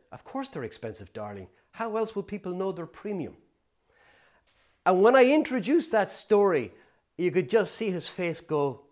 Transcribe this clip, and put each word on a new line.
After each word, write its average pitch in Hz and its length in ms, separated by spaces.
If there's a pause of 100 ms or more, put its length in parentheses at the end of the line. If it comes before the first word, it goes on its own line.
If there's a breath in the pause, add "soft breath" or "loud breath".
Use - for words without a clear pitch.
(120)
"Of - 100
course 262 260
they're 143 140
expensive, - 500
darling. 104 360 (240 soft breath)
How 226 240
else 220 180
will 196 80
people 196 300
know 190 180
they're 170 160
premium?" 180 500 (1500 soft breath)
And 185 160
when 240 140
I 262 80
introduced 269 680
that 202 200
story, 185 640 (440 soft breath)
you 170 160
could 151 180
just 214 240
see 220 160
his 175 180
face 170 320
go 143 520